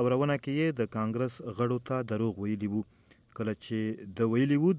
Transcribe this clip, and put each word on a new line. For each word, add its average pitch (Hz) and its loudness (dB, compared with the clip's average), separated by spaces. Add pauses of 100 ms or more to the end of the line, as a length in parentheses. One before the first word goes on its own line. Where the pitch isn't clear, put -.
اورونه 131 2
کې - -6
یې 160 2 (120)
د 110 0
کانګرس 117 -2 (240)
غړو 120 2 (120)
ته 127 -2
دروغ 110 0
ویلي 104 -2
وو، 107 0 (540)
کله 110 -4
چې 110 -4
د 113 4
ویلي 139 4
وو 185 6